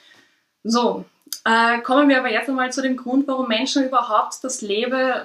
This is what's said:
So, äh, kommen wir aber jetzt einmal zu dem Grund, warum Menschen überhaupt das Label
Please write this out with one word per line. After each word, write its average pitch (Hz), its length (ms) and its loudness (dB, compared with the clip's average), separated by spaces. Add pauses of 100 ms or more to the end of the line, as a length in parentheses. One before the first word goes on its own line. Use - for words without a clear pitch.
(640)
So, 214 440 0 (400)
äh, 226 340 2
kommen 277 300 4
wir 262 80 6
aber - 120 -2
jetzt 226 200 -2
einmal 254 200 -2
zu 269 120 -6
dem 262 160 0
Grund, 269 300 0
warum 254 200 -2
Menschen 254 380 0
überhaupt 240 580 0
das - 160 -6
Label 240 640 -2